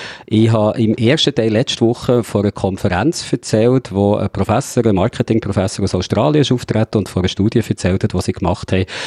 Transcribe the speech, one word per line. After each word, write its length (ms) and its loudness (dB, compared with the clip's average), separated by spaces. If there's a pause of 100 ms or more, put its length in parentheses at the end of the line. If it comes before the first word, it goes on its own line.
(280)
Ich 240 4
habe 280 2
im 140 2
ersten 400 2
Teil 180 0
letzte 320 0
Woche 400 0
von 200 0
einer 80 2
Konferenz 800 -2
erzählt, 640 0
wo 220 2
ein 120 -2
Professor, 560 -2
ein 80 4
Marketingprofessor 920 0
aus 100 -2
Australien 460 2
ist 100 0
auftreten 480 -2
und 100 -4
von 140 -2
einer 60 0
Studie 380 0
erzählt 360 -2
hat, 100 -2
die 80 -2
sie 120 -4
gemacht 380 -4
haben, 140 0 (220)